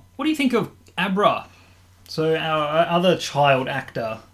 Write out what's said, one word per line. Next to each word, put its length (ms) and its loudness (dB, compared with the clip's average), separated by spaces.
what 100 -6
do 60 0
you 40 -2
think 180 0
of 180 -2
Abra? 500 0
So 280 0
our, 320 -2
our 200 2
other 300 2
child 500 2
actor 520 -6